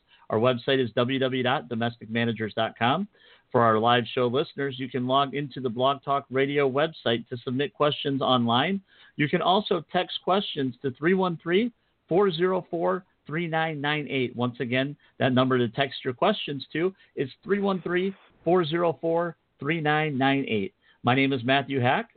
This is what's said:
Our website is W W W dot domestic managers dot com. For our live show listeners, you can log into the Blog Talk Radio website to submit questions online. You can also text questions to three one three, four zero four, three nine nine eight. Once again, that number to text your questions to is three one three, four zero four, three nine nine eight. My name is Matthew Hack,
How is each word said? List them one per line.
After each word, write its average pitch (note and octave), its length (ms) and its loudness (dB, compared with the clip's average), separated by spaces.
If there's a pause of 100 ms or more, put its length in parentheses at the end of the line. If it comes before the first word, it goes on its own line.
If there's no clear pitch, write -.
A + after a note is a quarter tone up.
(300)
Our A2 80 2
website B2+ 440 2
is A#2+ 100 -2
W B2+ 260 0
W - 0 -
W C3 240 0
dot C3 260 -2
domestic A#2 400 -4
managers A2 460 -2
dot A2+ 240 -2
com. D3 280 0 (440)
For B2 100 4
our A2+ 180 6
live A#2+ 260 4 (100)
show B2 140 2
listeners, C#3 500 -4
you C3+ 100 -8
can B2 180 -4
log C3+ 280 0
into C#3+ 260 -8
the B2+ 80 -2
Blog B2+ 340 0
Talk C#3 280 -2
Radio C#3 400 2
website B2+ 580 -2
to B2+ 160 -10
submit C3+ 300 -4
questions C#3 480 -2
online. B2+ 580 2 (360)
You D3 120 0
can F3 140 0
also F3+ 500 0
text F3+ 320 -2
questions E3+ 560 -2
to C#3 120 -4
three D#3 200 0
one F#3 300 0
three, G3+ 280 2 (380)
four G3 220 4
zero F3+ 400 0
four, F3+ 340 -2 (220)
three E3 200 -4
nine D#3+ 320 -2
nine D3 300 -2
eight. B2+ 260 -2
Once A#2+ 260 -2
again, C3 360 -2 (220)
that B2+ 160 2
number B2+ 240 4
to A#2+ 100 2
text C3+ 340 -4
your C3 120 -4
questions D#3+ 580 -2
to F3 220 -2 (200)
is C#3 140 -4 (160)
three G3+ 160 -2
one F#3+ 220 -2
three, F#3 320 -2 (280)
four F3 220 4
zero E3 380 -2
four, E3 340 -2 (240)
three D#3 220 -4
nine D3+ 340 0
nine C3+ 320 2
eight. G2+ 240 -2 (300)
My B2 120 4
name C3+ 200 2
is A#2+ 100 -4
Matthew C3+ 340 0
Hack, C#3 380 2